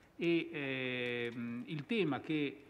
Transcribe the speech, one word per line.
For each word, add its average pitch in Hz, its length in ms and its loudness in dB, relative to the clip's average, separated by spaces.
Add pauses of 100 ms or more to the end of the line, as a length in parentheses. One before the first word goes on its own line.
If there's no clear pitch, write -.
(160)
E, 170 340 2
ehm, 123 1160 -2
il 151 180 -4
tema 160 360 2
che 151 500 -2